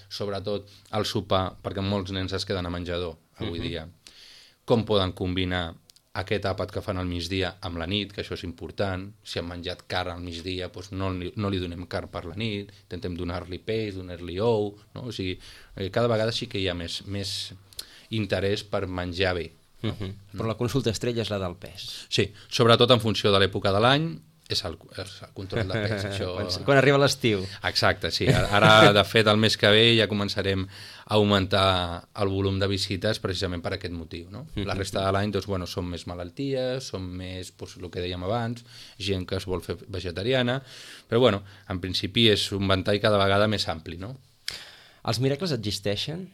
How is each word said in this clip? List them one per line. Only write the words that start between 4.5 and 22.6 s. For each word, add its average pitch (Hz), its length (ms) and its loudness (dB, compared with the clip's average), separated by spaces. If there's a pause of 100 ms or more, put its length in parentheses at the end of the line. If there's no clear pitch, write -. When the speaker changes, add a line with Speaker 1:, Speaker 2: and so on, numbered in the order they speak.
Speaker 1:
Com 117 200 4
poden 98 280 2
combinar 90 600 -2 (400)
aquest 98 300 -4
àpat 95 260 -2
que 98 120 -6
fan 95 160 -4
al 90 80 -2
migdia 87 560 -2
amb 87 160 -8
la 82 80 -6
nit, 101 260 -4
que - 100 -10
això - 120 -8
és 82 100 -10
important. 92 680 -6 (120)
Si - 140 -8
han 85 100 -6
menjat 87 400 -10
carn 90 220 -4
al 87 100 -10
migdia, 90 480 -8
doncs - 240 -16
no 95 180 -4
li, 90 260 -6
no 104 140 -2
li 98 80 0
donem 87 280 -6
carn 87 220 -6
per 87 180 -10
la 82 100 -10
nit, 104 340 -6 (120)
intentem 90 340 -8
donar-li 87 420 -6
peix, 110 380 -4
donar-li 87 420 -10
ou, 104 400 0 (160)
no? - 120 -10
O 113 60 -8
sigui, 92 260 -4 (360)
eh, 95 160 -4
cada 117 160 2
vegada 113 240 2
sí 113 160 -4
que 104 140 -6
hi 95 80 0
ha 87 60 0
més, 85 320 -8
més 98 460 -8 (580)
interès 101 520 0
per 98 240 -4
menjar 90 480 -2
bé. 80 180 -6 (300)
Speaker 2:
Mhm. 110 80 -2 (420)
Speaker 1:
Mm. 98 60 -14
Speaker 2:
Però 110 80 -4
la 110 80 -2
consulta 120 360 0
estrella 117 320 -2
és 101 80 -4
la 104 80 -2
del 92 180 -4
pes. - 520 -14
Speaker 1:
Sí, 98 240 0 (160)
sobretot 117 420 6